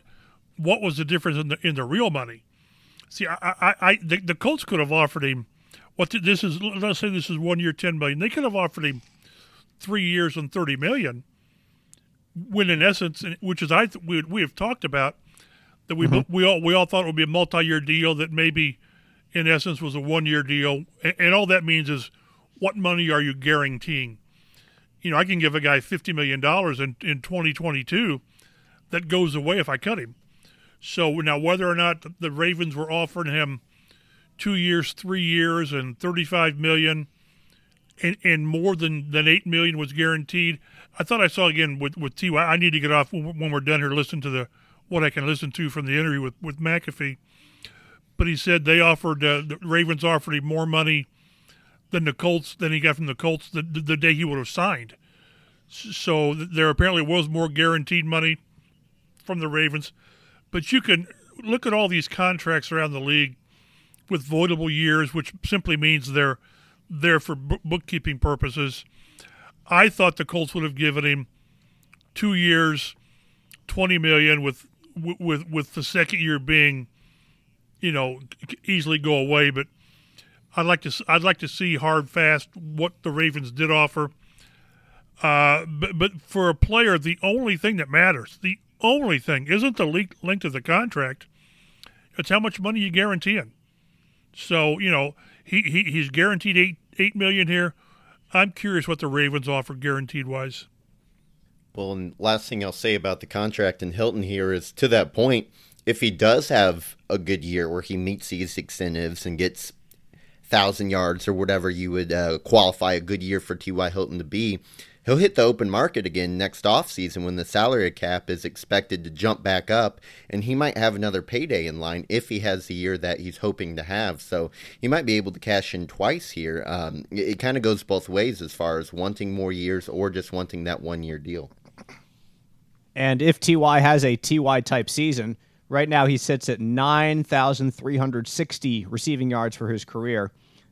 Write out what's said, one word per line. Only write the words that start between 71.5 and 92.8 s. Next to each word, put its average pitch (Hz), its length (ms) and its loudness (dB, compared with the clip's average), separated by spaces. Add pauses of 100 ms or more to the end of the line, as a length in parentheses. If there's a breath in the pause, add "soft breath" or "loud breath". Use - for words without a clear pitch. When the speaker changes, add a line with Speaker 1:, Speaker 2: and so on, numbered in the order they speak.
Speaker 1:
two 208 200 2
years, 165 600 2 (720 soft breath)
twenty 185 320 0
million, 151 440 4
with, 135 240 -6 (280)
w-, 170 240 -8
with, 165 320 -2
with 156 240 -6
the 156 80 -6
second 175 380 0
year 156 180 0
being, 143 480 2 (920)
you 175 120 0
know, 131 280 -2 (280)
c-, - 160 -14
easily 160 340 0
go 147 160 0
away. 143 360 4
But 135 160 -4 (880 soft breath)
I'd 170 120 0
like 175 160 2
to 147 80 -6
s-, - 180 -8
I'd 165 140 4
like 185 160 2
to 151 100 -8
see 175 280 -2
hard, 156 320 2
fast 156 460 2
what 160 480 -6
the 165 80 -4
Ravens 147 400 -2
did 156 220 -2
offer. 151 400 0 (1080 soft breath)
Uh, 147 460 4
but, 165 320 -4
but 185 220 0
for 185 280 0
a 160 60 4
player, 214 420 4
the 160 280 -2
only 214 320 0
thing 208 220 0
that 143 100 -4
matters, 151 520 2
the 190 180 -4 (220)
only 233 380 2
thing, 135 280 -2
isn't 214 320 2
the 180 80 2
le-, 175 180 0 (180)
length 185 220 -2
of 147 80 -4
the 131 80 -6
contract. 160 640 -2 (920 soft breath)
It's 170 100 -6
how 196 100 4
much 214 220 -2
money 214 200 -2